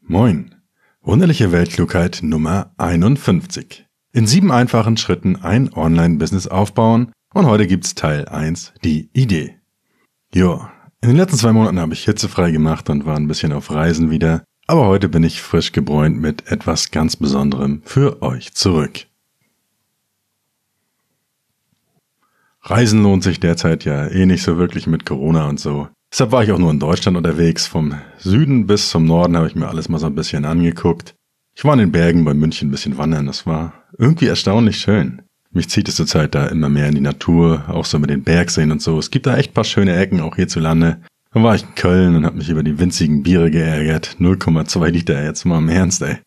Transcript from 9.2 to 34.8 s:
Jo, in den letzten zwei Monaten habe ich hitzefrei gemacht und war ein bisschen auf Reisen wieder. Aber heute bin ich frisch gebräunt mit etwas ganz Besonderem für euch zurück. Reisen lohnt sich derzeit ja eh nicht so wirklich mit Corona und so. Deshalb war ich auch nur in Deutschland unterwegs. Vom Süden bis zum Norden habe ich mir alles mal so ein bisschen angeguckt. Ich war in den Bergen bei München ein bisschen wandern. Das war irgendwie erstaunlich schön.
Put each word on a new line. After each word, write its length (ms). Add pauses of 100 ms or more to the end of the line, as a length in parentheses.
Jo, 320 (360)
in 80
den 80
letzten 180
zwei 160
Monaten 300
habe 100
ich 140
hitzefrei 460
gemacht 380
und 160
war 120
ein 100
bisschen 240
auf 180
Reisen 400
wieder. 360 (200)
Aber 200
heute 240
bin 160
ich 160
frisch 320
gebräunt 440
mit 320
etwas 420
ganz 260
Besonderem 680
für 380
euch 320
zurück. 540 (3500)
Reisen 420
lohnt 200
sich 180
derzeit 420
ja 240
eh 180
nicht 180
so 140
wirklich 300
mit 180
Corona 440
und 100
so. 300 (200)
Deshalb 220
war 100
ich 120
auch 40
nur 140
in 80
Deutschland 380
unterwegs. 500
Vom 280 (220)
Süden 480
bis 260
zum 140
Norden 300
habe 120
ich 80
mir 120
alles 220
mal 100
so 60
ein 100
bisschen 300
angeguckt. 680 (380)
Ich 120
war 80
in 60
den 120
Bergen 320
bei 100
München 360
ein 20
bisschen 260
wandern. 280
Das 200
war 280 (240)
irgendwie 300
erstaunlich 500
schön. 440 (300)